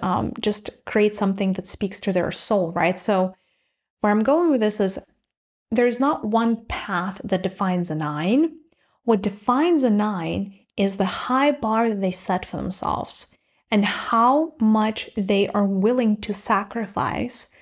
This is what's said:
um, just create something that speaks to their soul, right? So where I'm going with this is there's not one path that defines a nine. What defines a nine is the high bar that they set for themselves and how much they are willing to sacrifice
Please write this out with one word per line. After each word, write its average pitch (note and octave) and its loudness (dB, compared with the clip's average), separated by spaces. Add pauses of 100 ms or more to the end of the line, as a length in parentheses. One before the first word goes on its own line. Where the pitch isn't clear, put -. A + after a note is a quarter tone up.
um, - -2
just - -4 (140)
create G#3 2
something F#3+ 0
that F#3 -6
speaks - -6
to G3+ -4
their F3 0
soul, F#3 -2
right? F3+ 0
So F#3 0 (680)
where G#3 2
I'm G#3+ 4
going D#4+ 4
with C4 4
this G#3+ 0
is F#3+ 0 (680)
there's A#3+ 2
not C#4 0
one A3+ 0
path F#3+ -6
that F#3 0
defines F3+ -2
a D#3 -4
nine. E3 0 (480)
What A3 2
defines C4+ 2
a B3 4
nine G3+ -2 (200)
is G3 0
the G3 0
high C4 0
bar A3+ 0
that G#3 -2
they F#3+ 0
set - -4
for - -12
themselves - -6 (420)
and G#3 4
how B3+ 2
much A3 2
they G3+ 2
are G3+ 2
willing G#3+ 2
to G#3 -4
sacrifice G#3 -4 (120)